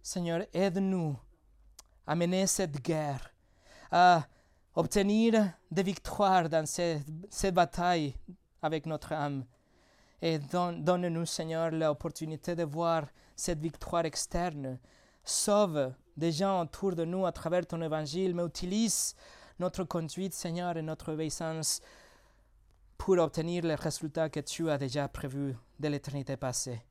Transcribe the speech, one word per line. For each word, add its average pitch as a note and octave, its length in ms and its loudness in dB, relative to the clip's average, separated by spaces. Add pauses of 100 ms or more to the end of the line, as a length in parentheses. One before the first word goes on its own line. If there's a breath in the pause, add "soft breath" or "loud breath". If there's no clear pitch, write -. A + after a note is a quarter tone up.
Seigneur, F3 500 -2
aide-nous F#3 640 0 (880)
à D3+ 120 -2
mener F3+ 320 2
cette D3+ 340 -2
guerre, D3+ 500 -2 (600 loud breath)
à F3 340 8 (480 soft breath)
obtenir G#3 760 4 (180)
des F3 140 0
victoires F#3 640 2
dans D#3 180 2
ces, E3 340 -2 (300)
ces G3 220 0
batailles E3+ 640 2 (440)
avec D#3 260 -2
notre D#3 260 -6
âme. C#3+ 320 -2 (760 soft breath)
Et D#3+ 200 0
don-, F3 320 0
donne-nous, E3+ 540 0
Seigneur, E3 440 -2
l'opportunité D#3+ 880 -2
de E3+ 80 0
voir D#3+ 420 0 (300 soft breath)
cette D3+ 240 -2
victoire E3 440 -2
externe. D3 760 -4 (420 soft breath)
Sauve E3 680 2 (240)
des E3 160 2
gens F#3+ 300 2
autour F#3 320 -2
de E3 100 0
nous F#3 220 0
à E3+ 60 0
travers E3+ 340 0
ton E3 160 -4
évangile, D#3 520 0
mais F3 100 0
utilise G3 680 0 (440 loud breath)
notre F#3 260 -2
conduite, E3+ 480 -4
Seigneur, F3 460 -4
et D#3+ 40 -4
notre D#3 300 -6
obéissance D#3+ 680 -4 (1120 soft breath)
pour F#3 220 4
obtenir E3 460 0
les D#3+ 100 2
résultats D#3 560 -4
que D3+ 100 -4
tu D#3+ 300 -4
as C#3+ 80 2
déjà C3+ 300 -2
prévus C#3 460 -4 (240)
de D3 100 -2
l'éternité C#3 500 -4
passée. B2 420 -4 (100)